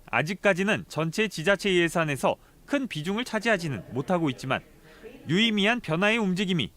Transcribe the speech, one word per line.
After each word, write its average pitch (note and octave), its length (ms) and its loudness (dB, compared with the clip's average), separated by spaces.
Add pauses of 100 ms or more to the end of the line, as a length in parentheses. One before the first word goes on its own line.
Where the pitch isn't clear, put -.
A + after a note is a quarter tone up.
(120)
아직까지는 F#3 760 0
전체 E3 380 -2
지자체 F#3+ 460 0
예산에서 E3 600 2 (300)
큰 C#4 220 -2
비중을 F#3+ 360 -4
차지하지는 F#3 680 -2
못하고 D#3 380 0
있지만 B2+ 320 -2 (680)
유의미한 G#3+ 500 2
변화의 G3+ 380 0
움직임이 F#3 600 0